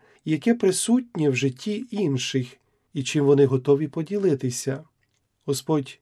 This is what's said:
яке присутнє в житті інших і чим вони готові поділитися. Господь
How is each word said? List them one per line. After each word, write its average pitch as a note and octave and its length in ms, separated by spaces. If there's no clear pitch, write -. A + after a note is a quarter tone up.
яке D#3 280
присутнє G#3 760
в C3 60
житті E3+ 560
інших C#3 680
і C#3 100
чим C#3+ 220
вони C#3 200
готові C#3 420
поділитися. D#3 960
Господь C#3+ 560